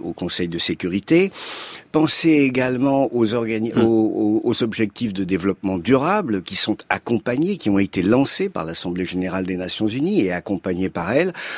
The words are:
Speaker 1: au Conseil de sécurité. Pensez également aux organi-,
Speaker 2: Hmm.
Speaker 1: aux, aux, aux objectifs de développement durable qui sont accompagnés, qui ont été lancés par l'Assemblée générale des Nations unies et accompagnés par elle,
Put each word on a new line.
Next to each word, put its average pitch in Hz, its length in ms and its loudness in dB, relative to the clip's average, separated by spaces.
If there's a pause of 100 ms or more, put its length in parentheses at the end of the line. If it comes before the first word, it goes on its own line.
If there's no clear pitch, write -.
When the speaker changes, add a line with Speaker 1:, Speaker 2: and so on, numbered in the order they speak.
Speaker 1:
au 85 80 -6
Conseil 87 380 -4
de 82 80 -6
sécurité. 98 760 0 (640)
Pensez 156 380 4
également 135 840 4
aux 113 180 2
organi-, 113 400 -2
Speaker 2:
Hmm. 110 100 4
Speaker 1:
aux, 110 600 4
aux, 120 60 2
aux 117 140 0
objectifs 110 500 -2
de 98 100 -2
développement 92 540 0
durable 131 640 -2
qui 95 140 -8
sont - 180 0 (140)
accompagnés, 123 680 -2
qui 113 140 -4
ont 98 100 4
été 95 220 -2
lancés 131 480 2
par 90 160 -6
l'Assemblée 87 400 -6
générale 92 400 -4
des 92 100 -4
Nations 92 320 -2
unies 147 320 0
et 92 140 2
accompagnés 92 560 -2
par 87 240 -4
elle, 170 180 2 (260)